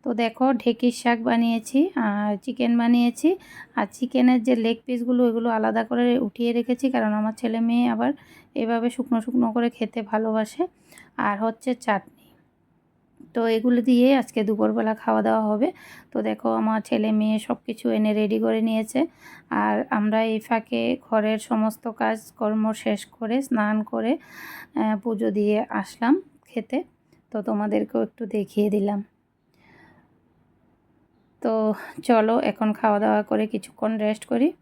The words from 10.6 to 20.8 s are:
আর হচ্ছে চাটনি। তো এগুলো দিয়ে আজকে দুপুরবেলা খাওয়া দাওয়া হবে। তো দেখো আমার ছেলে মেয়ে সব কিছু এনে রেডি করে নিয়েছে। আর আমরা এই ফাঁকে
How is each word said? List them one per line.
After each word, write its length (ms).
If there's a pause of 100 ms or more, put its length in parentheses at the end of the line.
আর 200
হচ্ছে 380
চাটনি। 400 (1160)
তো 140
এগুলো 340
দিয়ে 340
আজকে 280
দুপুরবেলা 520
খাওয়া 260
দাওয়া 240
হবে। 260 (400)
তো 100
দেখো 320
আমার 280
ছেলে 300
মেয়ে 280
সব 160 (100)
কিছু 240
এনে 240
রেডি 260
করে 220
নিয়েছে। 440 (440)
আর 400
আমরা 340
এই 160
ফাঁকে 580 (120)